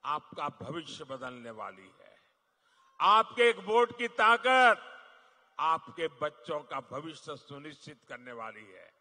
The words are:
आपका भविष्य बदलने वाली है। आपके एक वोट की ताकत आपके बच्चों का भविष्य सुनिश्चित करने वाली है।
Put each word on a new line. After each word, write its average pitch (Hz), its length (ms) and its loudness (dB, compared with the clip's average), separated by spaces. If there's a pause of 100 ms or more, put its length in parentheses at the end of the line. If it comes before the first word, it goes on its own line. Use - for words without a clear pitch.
आपका 147 440 -4
भविष्य 156 560 -10
बदलने 127 460 -10
वाली 95 500 -14
है। - 160 -20 (840)
आपके 214 480 6
एक 220 100 2
वोट 233 400 0
की 233 100 -4
ताकत 233 720 4 (760)
आपके 160 500 -2 (140)
बच्चों 151 380 -6
का 139 200 -10
भविष्य 147 560 -12
सुनिश्चित 143 720 -18
करने 123 240 -14
वाली 110 320 -12
है। 90 360 -20